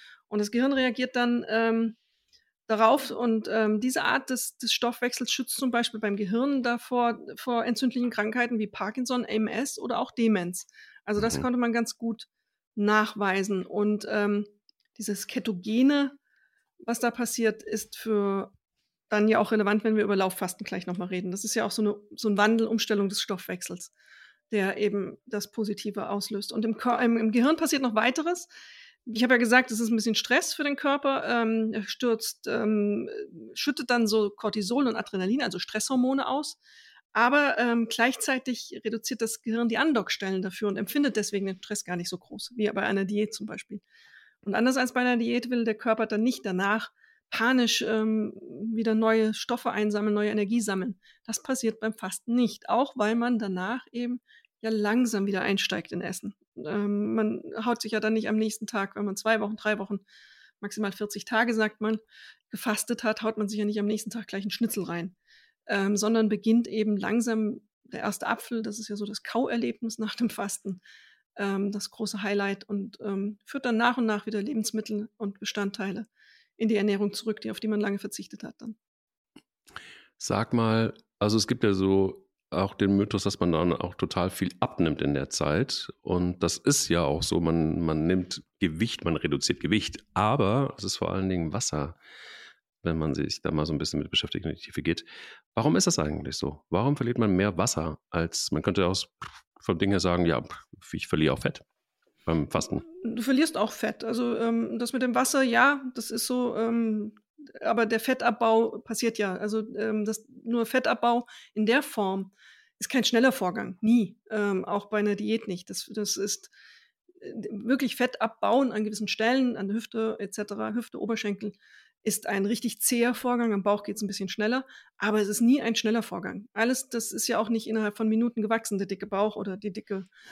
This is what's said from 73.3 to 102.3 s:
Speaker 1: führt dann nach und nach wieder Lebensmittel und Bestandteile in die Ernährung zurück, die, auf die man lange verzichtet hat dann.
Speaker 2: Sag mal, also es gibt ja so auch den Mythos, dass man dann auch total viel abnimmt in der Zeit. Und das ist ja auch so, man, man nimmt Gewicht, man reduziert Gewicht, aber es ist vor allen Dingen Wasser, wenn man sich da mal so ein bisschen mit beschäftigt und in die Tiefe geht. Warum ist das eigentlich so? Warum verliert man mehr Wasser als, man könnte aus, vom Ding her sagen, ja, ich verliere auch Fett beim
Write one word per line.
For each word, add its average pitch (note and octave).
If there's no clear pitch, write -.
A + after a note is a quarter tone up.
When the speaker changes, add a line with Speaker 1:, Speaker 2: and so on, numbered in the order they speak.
Speaker 1:
führt C#4
dann A#3
nach A#3+
und A#3
nach G#3
wieder G#3+
Lebensmittel G#3+
und G3+
Bestandteile G3+
in A3
die A3
Ernährung G3+
zurück, G#3+
die, A3
auf G3+
die A3
man G#3
lange G3+
verzichtet -
hat -
dann. A3
Speaker 2:
Sag G2+
mal, A2+
also G#2+
es G#2+
gibt A#2
ja G#2
so F#2+
auch F#2+
den G2
Mythos, G2+
dass -
man F2
dann E2
auch -
total F2+
viel -
abnimmt D#2
in C#2+
der C#2
Zeit. D#2
Und F2+
das E2+
ist -
ja E2+
auch D2
so, E2+
man, E2
man D#2
nimmt F#2
Gewicht, F2+
man E2
reduziert -
Gewicht, -
aber A2+
es -
ist F#2+
vor E2+
allen F#2+
Dingen E2
Wasser, D2+
wenn D#2+
man D#2
sich C#2+
da D2+
mal D2+
so D#2+
ein D2
bisschen D2
mit -
beschäftigt -
und D#2+
in -
die -
Tiefe -
geht. E2
Warum D3+
ist F#3+
das E3+
eigentlich D2+
so? D2
Warum B2
verliert A#2+
man G2+
mehr G2
Wasser D#2+
als, -
man -
könnte F#2+
aus, F#2+
vom F2
Ding G2
her F#2+
sagen, F2
ja, C2+
ich -
verliere D#2
auch -
Fett -
beim E2